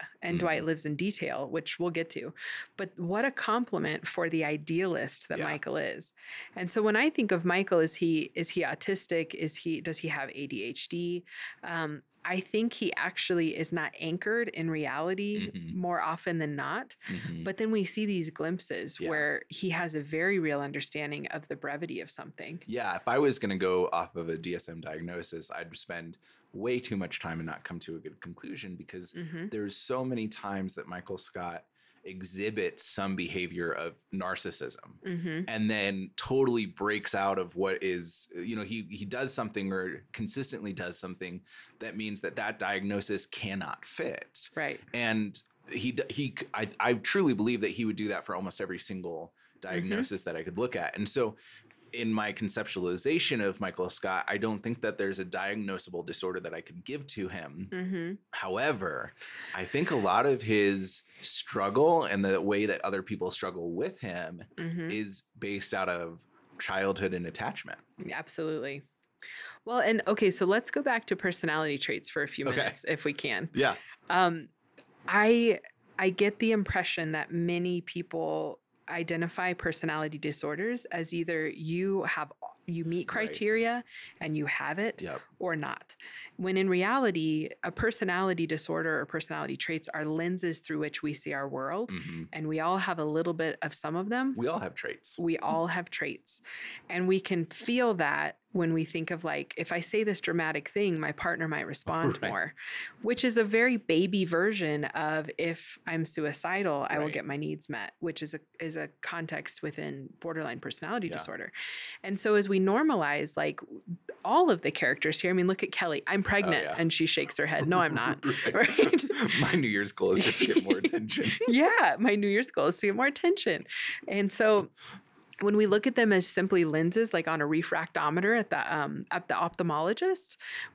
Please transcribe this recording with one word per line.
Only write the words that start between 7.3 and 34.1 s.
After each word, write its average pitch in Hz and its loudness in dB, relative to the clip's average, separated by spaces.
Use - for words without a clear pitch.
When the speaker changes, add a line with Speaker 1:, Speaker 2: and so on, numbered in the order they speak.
Speaker 1:
of 170 2
Michael, 180 4
is 160 4
he, 165 2
is 170 -2
he 180 0
autistic? 165 -2
Is 156 -2
he, 165 -2
does 165 -4
he 165 -4
have 143 -4
A 143 -8
D 123 -6
H - -6
D? 175 -2
Um, 151 -4
I 185 -2
think 220 0
he - 0
actually 170 0
is 160 -4
not 160 -2
anchored 214 -2
in 165 -4
reality 185 -2
Speaker 2:
Mm-hmm. 170 -6
Speaker 1:
more 175 0
often 165 -2
than 147 -2
not. 147 -6
Speaker 2:
Mm-hmm. 170 -6
Speaker 1:
But 190 -4
then 220 0
we 214 2
see 214 -2
these 180 0
glimpses - -4
Speaker 2:
Yeah. 165 -2
Speaker 1:
where 147 0
he 180 -2
has 165 -2
a 151 0
very 160 2
real 151 2
understanding 147 -6
of 151 -8
the 143 -4
brevity 143 -6
of 110 -10
something. - -12
Speaker 2:
Yeah, 110 -2
if - -4
I 123 4
was 143 6
gonna 98 0
go 92 4
off 85 -2
of 82 -4
a 82 -2
D 85 -4
S - -8
M 82 -10
diagnosis, 82 -8
I'd 82 -10
spend 85 -10
way 120 0
too 113 -4
much 87 -4
time 82 -4
and 82 -4
not - -10
come 87 -8
to 82 -10
a - -10
good - -14
conclusion 90 -12
because 90 -14
Speaker 1:
Mm-hmm. 165 -8
Speaker 2:
there's 104 -4
so 131 -2
many 117 -2
times 98 -4
that - -10
Michael 90 -8
Scott 85 -8
exhibits 95 -4
some 98 -2
behavior 85 -2
of 82 -6